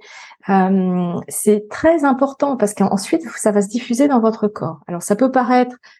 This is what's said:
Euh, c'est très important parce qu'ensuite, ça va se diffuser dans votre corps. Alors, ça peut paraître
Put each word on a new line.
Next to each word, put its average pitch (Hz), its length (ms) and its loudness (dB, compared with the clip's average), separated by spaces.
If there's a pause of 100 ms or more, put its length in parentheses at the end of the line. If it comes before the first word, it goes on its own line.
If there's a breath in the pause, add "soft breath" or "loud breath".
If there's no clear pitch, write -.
(480 loud breath)
Euh, 185 800 2
c'est 208 400 0
très 320 360 2
important 269 520 0
parce - 180 -2
qu'ensuite, 196 480 -2 (140)
ça - 160 0
va 208 100 2
se 196 60 -4
diffuser 240 400 0
dans 269 100 2
votre 220 300 0
corps. 160 400 -10
Alors, 170 160 -8
ça 208 100 0
peut 262 160 2
paraître 247 460 2 (240 soft breath)